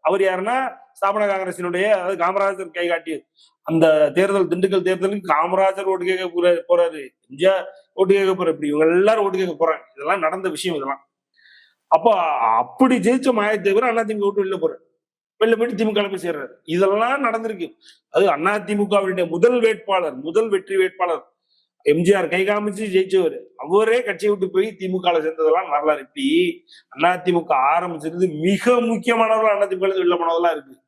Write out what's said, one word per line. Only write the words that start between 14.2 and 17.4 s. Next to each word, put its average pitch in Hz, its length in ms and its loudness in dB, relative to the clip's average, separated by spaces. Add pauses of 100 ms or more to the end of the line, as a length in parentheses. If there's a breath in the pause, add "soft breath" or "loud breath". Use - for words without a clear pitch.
விட்டு 202 160 -2
வெளில 190 200 -4
போறாரு, - 200 -4 (580)
வெளில 226 160 4
போயிட்டு 226 220 -2
திமுக 214 220 0 (120)
போய் 175 120 -8
சேர்றாரு. 147 280 -6 (100)
இதெல்லாம் 208 640 0
நடந்திருக்கு. 220 420 -4 (420 soft breath)